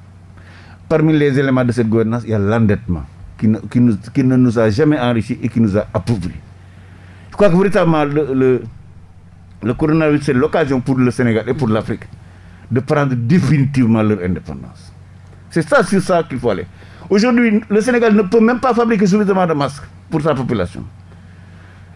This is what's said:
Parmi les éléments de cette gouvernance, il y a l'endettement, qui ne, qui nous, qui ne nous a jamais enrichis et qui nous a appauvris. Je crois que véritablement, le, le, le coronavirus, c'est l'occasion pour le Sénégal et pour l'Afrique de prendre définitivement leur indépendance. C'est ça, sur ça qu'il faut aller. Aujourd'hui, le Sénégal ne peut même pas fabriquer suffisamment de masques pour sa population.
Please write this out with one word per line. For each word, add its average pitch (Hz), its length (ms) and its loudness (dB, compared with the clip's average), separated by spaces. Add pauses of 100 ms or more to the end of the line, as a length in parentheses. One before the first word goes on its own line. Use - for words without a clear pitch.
(880)
Parmi 156 280 2
les 143 220 2
éléments 131 240 2
de 120 80 0
cette 117 180 0
gouvernance, 113 360 0
il 110 60 -6
y - 20 -2
a 107 60 0
l'endettement, 98 640 0 (340)
qui 113 100 -2
ne, 107 120 2
qui 104 200 -4
nous, 120 160 4 (180)
qui 135 100 0
ne 127 120 2
nous 123 240 2
a 110 100 4
jamais 151 300 0
enrichis 120 420 -4
et 123 60 -4
qui 117 140 -2
nous 101 160 0
a 104 160 -2
appauvris. 90 400 -4 (1000)
Je - 40 -20
crois 202 140 4
que 165 60 2
véritablement, 180 480 2
le, 143 300 -2
le, 131 280 2 (1000)
le 113 100 -2
coronavirus, 151 520 0
c'est 147 80 0
l'occasion 135 480 0
pour 131 160 -2
le 123 140 2
Sénégal 113 360 0
et 131 60 0
pour 123 160 -2
l'Afrique 107 340 -4 (680)
de 120 120 -2
prendre 139 340 0
définitivement 131 880 2
leur 104 180 0
indépendance. 73 680 -8 (580)
C'est 165 180 -2
ça, 262 160 2
sur 190 180 0
ça 175 220 0
qu'il 135 160 -8
faut 120 100 -2
aller. 90 160 -4 (440)
Aujourd'hui, 226 600 2
le 202 120 2
Sénégal 240 320 2
ne 214 100 4
peut 220 180 2
même 233 180 2
pas 254 140 0
fabriquer 226 340 2
suffisamment 190 400 2
de 165 60 0
masques 143 300 -4 (260)
pour 156 120 -2
sa 151 140 0
population. 113 480 -4 (1120)